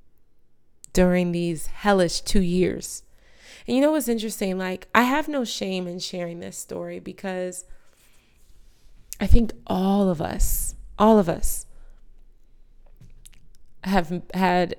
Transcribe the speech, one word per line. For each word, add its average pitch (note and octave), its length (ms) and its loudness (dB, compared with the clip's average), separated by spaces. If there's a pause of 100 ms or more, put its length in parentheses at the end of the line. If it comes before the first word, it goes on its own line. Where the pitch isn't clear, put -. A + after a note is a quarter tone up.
(920)
during F3+ 380 4
these E3+ 340 -4
hellish F#3+ 560 2
two - 200 4
years. F3+ 600 0 (640)
And A#3+ 100 -2
you C4 60 4
know D4 120 4
what's D4 140 0
interesting? G#3 520 -4
Like, F#3 340 -6
I A3 80 2
have C#4 260 0
no D4 160 -4
shame F#3+ 440 -6
in F3 100 -10
sharing F3 420 -10
this F#3+ 160 -14
story, F3 440 -12
because F#3 680 -10 (1500)
I G#3 60 -2
think A3+ 280 8 (120)
all G3 420 2
of E3+ 140 -2
us, - 540 -2 (240)
all G#3+ 180 6
of F#3+ 100 4
us - 380 -2 (2250)
have F3+ 380 0 (140)
had, F3+ 440 2